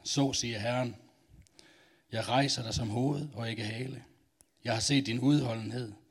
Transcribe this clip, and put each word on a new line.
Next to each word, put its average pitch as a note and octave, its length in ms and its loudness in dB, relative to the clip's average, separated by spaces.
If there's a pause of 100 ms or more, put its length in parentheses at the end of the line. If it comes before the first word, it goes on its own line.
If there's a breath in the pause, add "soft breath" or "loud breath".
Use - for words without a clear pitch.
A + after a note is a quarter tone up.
"Så C#3 280 2
siger A#2 260 -2
Herren, A#2+ 380 0 (1160 loud breath)
jeg A2 160 -2
rejser C3 340 4
dig A2 120 -6
som A2+ 160 0
hoved C#3+ 440 0
og A#2 160 -4
ikke A2 140 -4
hale. A#2+ 380 -6 (640)
Jeg A#2+ 80 0
har A2+ 80 2
set C#3 260 2
din A#2 140 0
udholdenhed A#2+ 720 2 (180)